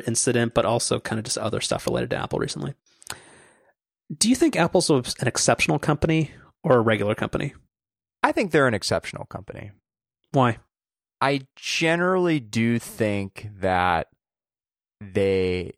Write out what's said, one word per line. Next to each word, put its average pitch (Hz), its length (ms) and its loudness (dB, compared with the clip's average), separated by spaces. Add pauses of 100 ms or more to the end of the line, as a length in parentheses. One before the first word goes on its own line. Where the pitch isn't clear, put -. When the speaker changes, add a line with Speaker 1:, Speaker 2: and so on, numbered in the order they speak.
Speaker 1:
incident, 117 480 0
but 117 100 4
also 113 340 0
kinda 110 240 -6
just - 140 -6
other 107 240 -4
stuff - 260 -4
related 120 240 -2
to - 60 -2
Apple - 220 -4
recently. 143 360 -6 (1400)
Do 202 120 2
you 254 80 4
think 330 180 4
Apple's 170 360 2
a, 147 60 6
an - 300 -2
exceptional 139 520 2
company 160 520 0 (320)
or 131 140 4
a 117 40 6
regular 107 340 2
company? - 400 -4 (680)
Speaker 2:
I 294 100 2
think 220 180 -2
they're 143 180 4
an 113 60 0
exceptional - 500 -4
company. - 460 -14 (600)
Speaker 1:
Why? 120 260 2 (640)
Speaker 2:
I 135 260 -2 (100)
generally 175 840 0
do 113 400 0
think 104 720 -4 (120)
that 90 480 2 (920)
they 95 760 -2